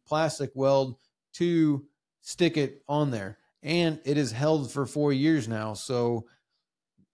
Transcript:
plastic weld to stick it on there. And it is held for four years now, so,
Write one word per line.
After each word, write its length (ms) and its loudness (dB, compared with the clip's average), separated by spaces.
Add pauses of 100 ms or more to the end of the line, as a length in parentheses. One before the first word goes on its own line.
plastic 480 -2
weld 440 2 (380)
to 520 2 (340)
stick 360 0
it 320 -2
on 200 2
there. 300 -6 (240)
And 400 0
it 140 0
is 160 0
held 360 0
for 160 -4
four 280 0
years 340 2
now, 260 -4
so, 540 -2 (880)